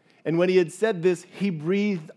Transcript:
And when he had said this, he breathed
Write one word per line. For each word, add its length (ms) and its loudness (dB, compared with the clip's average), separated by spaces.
And 120 0
when 120 2
he 80 4
had 160 2
said 280 -2
this, 220 0
he 260 -4
breathed 680 -2